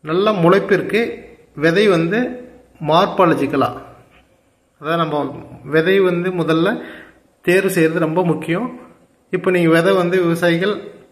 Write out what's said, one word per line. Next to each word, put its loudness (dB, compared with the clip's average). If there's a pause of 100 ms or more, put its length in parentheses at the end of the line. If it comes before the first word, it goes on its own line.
நல்ல 0 (100)
முளைப்பிற்கு 2 (640)
விதை 4 (100)
வந்து 0 (720)
மார்பாலஜிக்கலா, 2 (1080)
அதாவது -4
நம்ம -4 (520)
விதை 2 (120)
வந்து -2 (100)
முதல்ல 0 (720)
தேர்வு 2
செய்யறது 2
ரொம்ப -2 (100)
முக்கியம். -4 (680)
இப்போ -2
நீங்க 4
விதை 4
வந்து 0
விவசாயிகள் 0 (380)